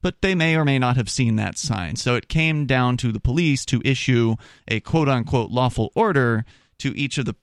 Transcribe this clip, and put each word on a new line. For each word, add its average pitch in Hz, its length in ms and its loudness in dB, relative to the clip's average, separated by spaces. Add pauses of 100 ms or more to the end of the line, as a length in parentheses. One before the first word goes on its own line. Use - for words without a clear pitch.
but - 220 -2
they 190 140 2
may 160 180 2
or 160 100 2
may 139 140 2
not 123 180 2
have 110 140 -2
seen 120 260 0
that 104 220 -4
sign. 92 380 -4
So 123 180 0
it - 140 -4
came 156 380 0
down 123 320 2
to 120 120 -2
the 107 80 -4
police 143 460 0
to - 200 -2
issue 120 520 2 (320)
a 113 100 -2
quote-unquote 131 720 0
lawful 123 460 0
order 127 480 2 (340)
to - 180 -6
each 139 220 -4
of 131 60 -4
the 113 180 -6